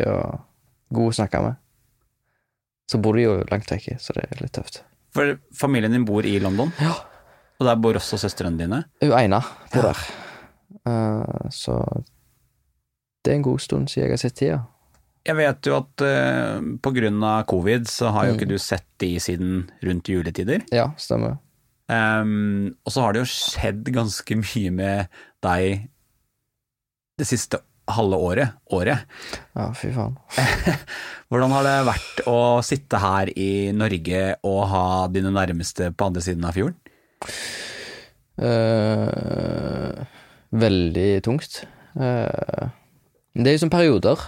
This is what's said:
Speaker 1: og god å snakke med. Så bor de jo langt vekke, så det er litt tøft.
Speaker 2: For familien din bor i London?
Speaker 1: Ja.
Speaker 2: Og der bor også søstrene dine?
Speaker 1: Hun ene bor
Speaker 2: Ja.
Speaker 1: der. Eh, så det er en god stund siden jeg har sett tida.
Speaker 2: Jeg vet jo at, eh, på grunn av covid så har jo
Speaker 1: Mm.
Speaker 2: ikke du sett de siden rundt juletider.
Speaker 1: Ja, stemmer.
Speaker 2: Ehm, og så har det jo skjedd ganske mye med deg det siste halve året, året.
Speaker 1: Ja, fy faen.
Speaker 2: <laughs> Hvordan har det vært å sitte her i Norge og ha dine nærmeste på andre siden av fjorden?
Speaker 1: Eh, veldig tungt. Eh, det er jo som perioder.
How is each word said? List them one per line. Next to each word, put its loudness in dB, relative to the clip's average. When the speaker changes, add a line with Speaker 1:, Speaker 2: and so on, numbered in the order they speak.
Speaker 1:
og -2
god 2
å -2
snakke 0
med. -2
Så 2
bor 4
de 4
jo 4
langt -2
vekke, -6
så -8
det -4
er -12
litt -8
tøft. -10
Speaker 2:
For 2
familien 0
din 2
bor 2
i 0
London? 0
Speaker 1:
Ja. 2
Speaker 2:
Og 2
der 6
bor 4
også -4
søstrene -2
dine? -2
Speaker 1:
Hun 6
ene 6
bor 4
Speaker 2:
Ja. 4
Speaker 1:
der. -6
Eh, -2
så -4
det 4
er 4
en 2
god 0
stund -2
siden -2
jeg 0
har -2
sett -4
tida. 0
Speaker 2:
Jeg -2
vet 2
jo 2
at, -4
eh, 0
på -2
grunn 2
av 2
covid 2
så 0
har 2
jo 4
Speaker 1:
Mm. 0
Speaker 2:
ikke -2
du 0
sett -4
de 0
siden -2
rundt -2
juletider. -2
Speaker 1:
Ja, 2
stemmer. -2
Speaker 2:
Ehm, 0
og -6
så 0
har 2
det 0
jo 0
skjedd -4
ganske -2
mye -2
med 0
deg 0
det -2
siste -2
halve 2
året, 0
året. 0
Speaker 1:
Ja, -4
fy -6
faen. -4
Speaker 2:
<laughs> 0
Hvordan 4
har 2
det 2
vært -4
å 4
sitte -2
her 2
i 0
Norge 0
og 0
ha 2
dine 0
nærmeste 0
på 0
andre -2
siden -2
av -2
fjorden? 0
Speaker 1:
Eh, 0
veldig 4
tungt. -4
Eh, -2
det 4
er 6
jo -2
som 0
perioder. 6